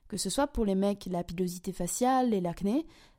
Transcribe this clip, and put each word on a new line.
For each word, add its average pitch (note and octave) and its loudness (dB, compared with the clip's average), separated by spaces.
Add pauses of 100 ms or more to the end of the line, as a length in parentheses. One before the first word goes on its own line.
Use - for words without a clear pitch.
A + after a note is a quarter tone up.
Que G#3 -8
ce F#3 -4
soit C#4 2
pour A#3+ 0
les G3+ 2
mecs, G3 0
la F3+ -2
pilosité F3+ -4
faciale B3 2
et G3 2
l'acné, F#3+ -2 (320)